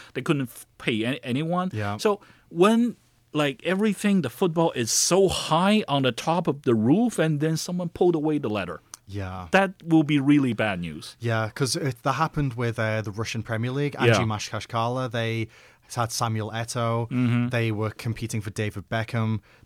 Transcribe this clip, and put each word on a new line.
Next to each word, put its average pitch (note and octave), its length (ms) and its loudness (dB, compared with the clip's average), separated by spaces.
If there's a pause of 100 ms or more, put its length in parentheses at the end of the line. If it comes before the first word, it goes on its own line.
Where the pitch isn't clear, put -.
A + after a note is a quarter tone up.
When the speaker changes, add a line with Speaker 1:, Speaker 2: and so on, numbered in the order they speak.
(160)
Speaker 1:
They C3+ 60 -6
couldn't C#3 280 0
f-, - 160 -20 (140)
pay A2 240 -2
a-, B2+ 200 -4
anyone. D#3+ 500 -2
Speaker 2:
Yeah. G#2 240 -4
Speaker 1:
So G#3 240 0 (280)
when, A3 460 4 (380)
like, D3 320 0
everything, G3 560 2
the B2+ 80 -2
football E3 440 2
is A#2+ 180 -2
so F#3+ 360 4
high F#3+ 600 2
on C#3 160 2
the B2+ 80 4
top E3 360 0
of C#3+ 140 0
the B2 140 4
roof, D#3+ 440 4
and D#3+ 200 2
then D#3 180 0
someone F3+ 320 -6
pulled F3+ 260 2
away D3+ 220 0
the C3 120 -4
ladder. F2 320 -4 (260)
Speaker 2:
Yeah. F#2 440 -8
Speaker 1:
That F#3+ 220 4 (100)
will D#3+ 200 4
be D3 160 2
really C3+ 340 4
bad G#2 260 -2
news. D#2+ 400 -10
Speaker 2:
Yeah, A2+ 300 -2
'cause C3+ 260 -4
it, C#3 280 -4
that C3+ 100 0
happened C#3+ 400 -2
with, A#2 260 -4
uh, A2 220 0
the G#2 100 -6
Russian A2 320 -6
Premier A#2 280 -4
League, C#3+ 240 -4
Speaker 1:
Yeah. C3 180 2
Speaker 2:
Anzhi G2+ 120 4
Mashkhashkala. A#2 840 -4
They A2+ 360 -2 (460)
had A#2 180 -2
Samuel A2 400 -2
Eto'o. A#2 580 -4
Speaker 1:
Mm-hmm. A#2+ 400 0
Speaker 2:
They A2+ 220 0
were G#2+ 200 -2
competing A2 500 -6
for G#2+ 100 -8
David G#2 380 -6
Beckham. A2 520 -2 (240)